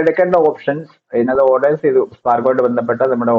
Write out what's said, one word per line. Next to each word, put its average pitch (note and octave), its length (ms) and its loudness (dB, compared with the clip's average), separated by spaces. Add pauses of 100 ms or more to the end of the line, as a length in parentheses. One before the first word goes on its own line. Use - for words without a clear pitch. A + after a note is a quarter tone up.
എടുക്കേണ്ട F3+ 320 0 (140)
ഓപ്ഷൻസ്, D3+ 400 -8 (300)
ഇതിനകത്ത് C3 320 0
ഓർഡേഴ്സ്, C#3+ 400 0
ഇത് C3 80 2 (200)
സ്പാർക്കുമായിട്ട് B2 480 0
ബന്ധപ്പെട്ട A#2+ 340 -2 (140)
നമ്മുടെ A#2 240 -2